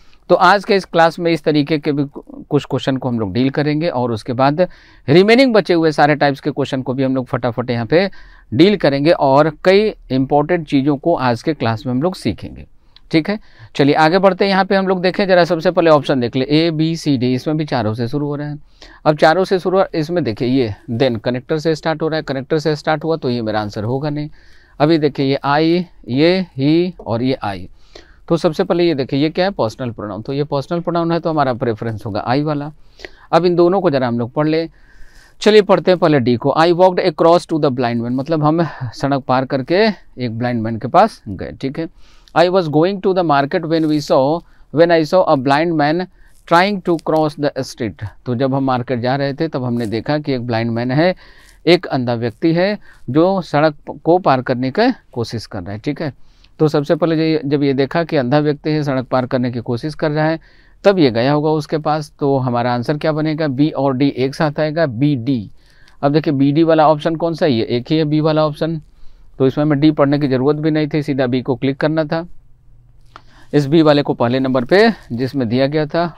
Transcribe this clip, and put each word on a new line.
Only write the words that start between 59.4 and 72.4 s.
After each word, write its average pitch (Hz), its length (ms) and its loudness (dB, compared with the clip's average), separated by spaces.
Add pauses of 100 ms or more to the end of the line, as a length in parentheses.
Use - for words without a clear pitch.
की 120 80 -6
कोशिश 123 360 -6
कर 156 160 -2
रहा 156 140 0
है, 160 140 -2 (440)
तब 196 160 4
ये 139 120 6
गया 117 200 0
होगा 151 180 0
उसके 156 280 -2
पास। 151 420 -4
तो 139 180 2
हमारा 123 360 0
आंसर 123 240 -2
क्या 156 140 -2
बनेगा? 156 360 -2
बी 143 220 2
और 135 280 0
डी 143 100 4
एक 135 280 -2
साथ 151 240 -2
आएगा, 156 260 0
बी 143 300 0
डी। 117 340 -4 (520)
अब 143 100 2
देखिए 151 220 0
बी 139 180 2
डी 160 120 4
वाला 156 240 4
ऑप्शन 156 280 0
कौन 165 180 -4
सा 170 120 -2
है? 151 60 2
ये 113 140 0
एक 120 260 -4
ही 156 60 2
है 160 60 2
बी 151 180 0
वाला 156 240 0
ऑप्शन, 156 360 -4 (580)
तो 131 80 4
इसमें 151 180 0
हमें 151 140 2
डी 156 120 4
पढ़ने 147 280 2
की 147 80 0
ज़रूरत 131 300 0
भी 156 140 -2
नहीं 156 220 0
थी, 156 100 0
सीधा 135 240 -2
बी 123 140 -2
को 131 140 -2
क्लिक 135 220 -2
करना 160 280 0
था। 165 220 -6 (1300)